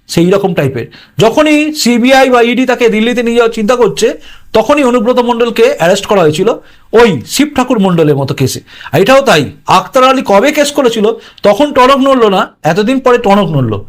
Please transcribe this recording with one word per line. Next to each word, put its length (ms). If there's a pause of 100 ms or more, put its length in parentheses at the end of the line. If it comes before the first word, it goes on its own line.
সেই 240
রকম 240
টাইপের। 320 (320)
যখনই 560
সিবিআই 560
বা 120
ইডি 240
তাকে 220
দিল্লিতে 340
নিয়ে 140
যাওয়ার 160
চিন্তা 240
করছে, 440 (320)
তখনই 320
অনুব্রত 340
মণ্ডলকে 600
অ্যারেস্ট 280
করা 140
হয়েছিল 340 (380)
ওই 340
শিব 300
ঠাকুর 240
মণ্ডলের 360
মতো 180
কেসে। 260 (320)
আর 80
এটাও 200
তাই, 320 (140)
আখতার 380
আলী 220
কবে 260
কেস 200
করেছিল, 400 (300)
তখন 300
টনক 240
নড়ল 320
না, 340
এতদিন 380
পরে 180
টনক 320
নড়ল। 380